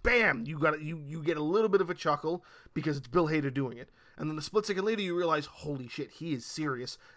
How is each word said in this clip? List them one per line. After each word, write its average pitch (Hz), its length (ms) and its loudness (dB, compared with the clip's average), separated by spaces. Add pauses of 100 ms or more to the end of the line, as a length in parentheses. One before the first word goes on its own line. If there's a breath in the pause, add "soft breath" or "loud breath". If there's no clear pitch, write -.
bam, 214 420 4
you 151 140 -6
got, 151 240 4
you, 156 200 -6
you 151 200 -8
get 160 120 2
a 151 80 -2
little 208 240 4
bit 190 140 6
of 170 80 -2
a 175 60 -2
chuckle 160 500 0 (300 loud breath)
because 151 200 0
it's - 120 -10
Bill 160 200 4
Hader 151 240 2
doing 123 280 -2
it. 139 100 -16 (260 soft breath)
And 156 140 -4
then 156 80 -4
a 151 60 -4
split 208 240 0
second 190 180 -2
later, 220 160 0
you 175 160 -2
realize, 160 300 2
"Holy 139 400 -8
shit, - 240 -10
he 160 220 -6
is 120 120 -6
serious." 131 540 -6 (180 loud breath)